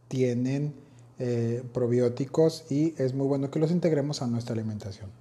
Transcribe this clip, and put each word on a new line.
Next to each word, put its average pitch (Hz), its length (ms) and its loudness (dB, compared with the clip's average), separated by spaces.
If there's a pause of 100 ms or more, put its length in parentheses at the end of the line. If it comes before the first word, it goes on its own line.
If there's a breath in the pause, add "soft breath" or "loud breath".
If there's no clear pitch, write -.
tienen, 131 680 0 (460 loud breath)
eh, 120 440 0 (100)
probióticos 123 1000 2
y 151 260 2
es 131 160 0
muy 135 140 0
bueno 139 240 0
que 156 80 -2
los 156 120 2
integremos 156 500 0
a 131 60 -2
nuestra 117 260 -2
alimentación. 107 680 -6